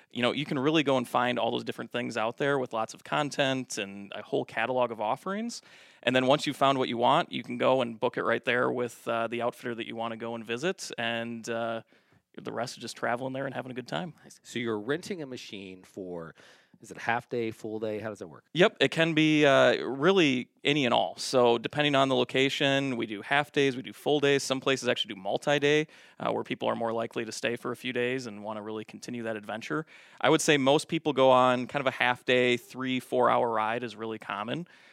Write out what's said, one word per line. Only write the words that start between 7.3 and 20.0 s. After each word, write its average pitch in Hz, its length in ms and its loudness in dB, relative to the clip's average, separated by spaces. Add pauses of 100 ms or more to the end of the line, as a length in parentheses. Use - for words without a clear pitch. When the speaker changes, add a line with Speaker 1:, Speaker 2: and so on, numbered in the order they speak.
Speaker 1:
you 127 120 -6
can 123 140 -10
go 127 240 2
and 117 180 -6
book 123 180 -2
it - 60 -4
right 117 220 0
there 127 260 2
with, 123 360 -6
uh, 117 200 -2
the 117 140 -6
outfitter 120 340 -6
that 110 100 -8
you 117 120 -10
wanna 113 180 -6
go 117 200 -8
and 113 100 -10
visit. 127 520 -4
And, 117 520 -4
uh, 113 320 -4 (600)
the 113 100 -10
rest 117 260 -8
is 131 40 -16
just 117 160 -12
traveling 123 360 -4
there 135 120 -6
and 135 100 -10
having 127 160 -8
a 123 40 -12
good 123 120 -10
time. 156 260 -6 (100)
Speaker 2:
Nice. - 200 -20
So - 160 -8
you're 113 200 -4
renting 160 420 -6
a 147 40 -8
machine 98 580 -14
for, 87 520 -12 (460)
is 110 100 -20
it - 60 -14
a - 40 -14
half 120 280 -2
day, 117 220 -2
full 110 280 -10
day? 107 200 -4
How 110 100 -6
does 104 120 -12
it 90 80 -12
work? - 140 -20 (100)
Speaker 1:
Yep, 180 260 4
it 135 120 4
can 165 220 2
be, 156 320 4
uh, 131 320 8
really 139 720 2 (140)